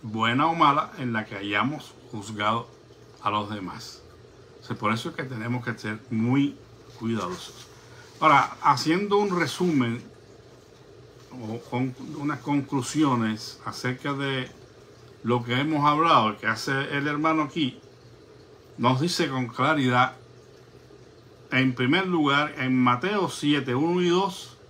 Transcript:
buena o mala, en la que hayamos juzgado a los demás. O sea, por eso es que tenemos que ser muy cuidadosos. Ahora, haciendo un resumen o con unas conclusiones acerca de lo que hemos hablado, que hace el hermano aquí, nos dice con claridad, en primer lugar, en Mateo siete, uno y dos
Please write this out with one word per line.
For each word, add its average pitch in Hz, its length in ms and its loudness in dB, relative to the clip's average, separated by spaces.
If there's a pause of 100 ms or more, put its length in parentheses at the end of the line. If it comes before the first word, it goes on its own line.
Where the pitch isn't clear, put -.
buena 117 460 2
o 165 80 0
mala, 151 420 2
en 123 140 -4
la 110 140 -4
que 110 100 -14
hayamos 104 580 -2 (160)
juzgado 107 600 -2 (520)
a 104 80 -2
los 104 200 -2
demás. 98 520 -10 (600)
O - 40 -20
sea, 123 120 -8
por 107 160 -2
eso 117 160 -4
es - 60 -12
que 143 80 -6
tenemos 120 420 -6
que 113 120 -6
ser 110 220 -8 (100)
muy 127 460 2 (440)
cuidadosos. 98 680 -6 (520)
Ahora, 147 420 6
haciendo 170 560 2
un 196 200 2
resumen 143 640 0 (1300)
o 117 280 -10 (100)
con 127 240 -2 (240)
unas 143 220 -4
conclusiones 131 1300 0
acerca 127 480 -6
de 135 360 -4 (760)
lo 120 200 2
que 123 160 0
hemos 147 260 0
hablado, 147 540 4
que 107 80 -4
hace 139 500 -2
el 143 100 -2
hermano 156 360 0
aquí, 139 340 -4 (1000)
nos 127 240 2
dice 175 260 0
con 131 200 -2
claridad, 127 680 2 (1400)
en 131 240 2
primer 151 320 2
lugar, 147 500 2
en 127 240 0
Mateo 165 480 2
siete, 139 460 0
uno 170 260 2
y 175 60 2
dos 180 500 0 (120)